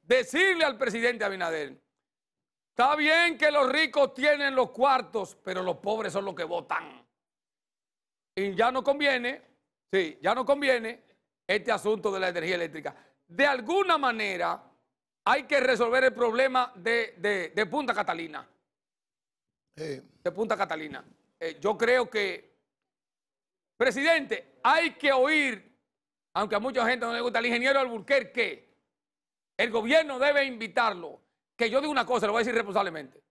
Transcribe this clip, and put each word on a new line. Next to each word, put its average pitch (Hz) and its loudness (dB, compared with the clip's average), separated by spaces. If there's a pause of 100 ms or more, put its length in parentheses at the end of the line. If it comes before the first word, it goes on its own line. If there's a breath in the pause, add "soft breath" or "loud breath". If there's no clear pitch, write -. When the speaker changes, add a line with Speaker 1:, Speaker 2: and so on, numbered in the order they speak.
Speaker 1:
Decirle 311 2
al 262 0
presidente 233 -2
Abinader, 165 -4 (880)
está 277 2
bien 311 4
que 302 4
los 285 4
ricos 294 2
tienen 285 2
los 254 2
cuartos, 233 0
pero 185 -4
los 180 -2
pobres 208 -4
son 196 -4
los 185 -6
que 170 -6
votan. 160 -6 (1300)
Y 196 -2
ya 226 2
no 254 -4
conviene, 277 0 (500)
sí, 180 -2
ya 196 2
no 247 -2
conviene 254 0 (440)
este 208 -2
asunto 208 0
de 190 -4
la 185 0
energía 175 -2
eléctrica. 156 -8 (320 soft breath)
De 185 0
alguna 294 0
manera 202 -2 (600)
hay 269 2
que 277 2
resolver 254 2
el 247 4
problema 247 0
de, 226 -2
de, 180 -2
de 208 -2
Punta 240 -4
Catalina. 165 -6 (1300)
Speaker 2:
Sí. 147 -10 (220)
Speaker 1:
De 175 -2
Punta 208 -2
Catalina. 156 -6 (360)
Eh, 165 -8
yo 196 0
creo 240 2
que, 196 -4 (1300)
presidente, 262 0
hay 311 4
que 277 0
oír, 269 0 (560)
aunque 208 -2
a 202 2
mucha 233 0
gente 240 0
no 233 -4
le 233 -4
gusta, 233 -2
al 233 -2
ingeniero 247 2
Alburquerque, 233 -2 (920)
el 226 0
gobierno 262 2
debe 285 2
invitarlo. 214 -4 (380)
Que 233 0
yo 262 2
digo 302 -4
una 254 0
cosa, 240 0
lo 202 0
voy 226 0
a 226 0
decir 233 -2
responsablemente. 190 -4